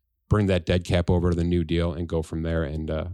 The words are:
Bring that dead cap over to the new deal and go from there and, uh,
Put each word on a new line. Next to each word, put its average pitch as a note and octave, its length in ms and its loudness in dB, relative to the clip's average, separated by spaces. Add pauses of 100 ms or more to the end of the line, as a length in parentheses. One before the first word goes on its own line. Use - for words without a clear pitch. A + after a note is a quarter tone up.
(280)
Bring G#2 180 4
that F#2 200 2
dead F2+ 160 2
cap F2 260 0
over F2+ 220 2
to F2 60 0
the E2+ 80 0
new F2 180 2
deal E2 300 -2
and E2+ 160 -6
go E2 120 -2
from D#2+ 220 -6
there E2 220 -2
and, D#2 260 -6
uh, D#2 240 -4